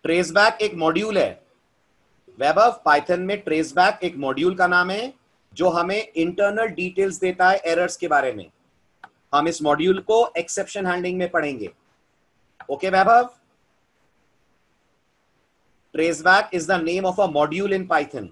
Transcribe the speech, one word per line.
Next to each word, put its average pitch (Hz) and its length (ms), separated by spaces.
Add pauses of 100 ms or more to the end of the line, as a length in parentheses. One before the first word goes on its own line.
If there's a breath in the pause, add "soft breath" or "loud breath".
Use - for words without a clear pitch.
ट्रेसबैक 180 560
एक 208 140
मॉड्यूल 180 420
है 123 120 (1080)
वैभव, 190 480
Python 151 320
में 196 220
ट्रेसबैक 160 600
एक 175 140
मॉड्यूल 139 380
का 180 120
नाम 180 240
है 233 220 (400)
जो 180 160
हमें 185 440
इंटरनल 202 560
डिटेल्स 180 500
देता 180 300
है 196 160
एरर्स 170 320
के 175 100
बारे 139 260
में। 90 160 (840)
हम 147 140
इस 165 140
मॉड्यूल 156 400
को 226 240 (120)
एक्सेप्शन 190 480
हैंडलिंग 180 340
में 175 100
पढ़ेंगे। 143 420 (1000)
ओके 160 200
वैभव? 226 400 (2750)
Traceback 165 580
is 165 140
the 185 120
name 175 260
of 185 140
a 196 80
module 160 460
in 185 140
Python 143 440